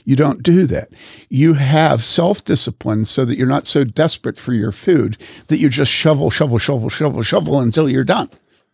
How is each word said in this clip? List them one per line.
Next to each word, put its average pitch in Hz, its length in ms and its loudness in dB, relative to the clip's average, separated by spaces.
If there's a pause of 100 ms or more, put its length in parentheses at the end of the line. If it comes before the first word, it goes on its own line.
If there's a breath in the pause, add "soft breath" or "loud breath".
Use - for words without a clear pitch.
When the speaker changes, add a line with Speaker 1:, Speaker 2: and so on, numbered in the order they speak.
Speaker 1:
You 131 100 2
don't 147 260 0
do 175 260 4
that. - 200 -4 (420 loud breath)
You 151 260 4
have 139 460 2
self-discipline - 1000 -2
so 127 220 -2
that 117 120 -4
you're 131 80 0
not 139 220 -2
so 143 160 0
desperate 135 540 -2
for - 160 -6
your 104 180 -2
food 123 460 0 (300 loud breath)
that 156 100 0
you 208 100 2
just 135 240 0
shovel, 156 380 2
shovel, 120 300 0
shovel, 117 280 -2
shovel, 139 360 -4
shovel 151 360 0
until 131 300 0
you're 127 160 0
done. 190 300 -2
Speaker 2:
<laughs> - 40 -20 (340)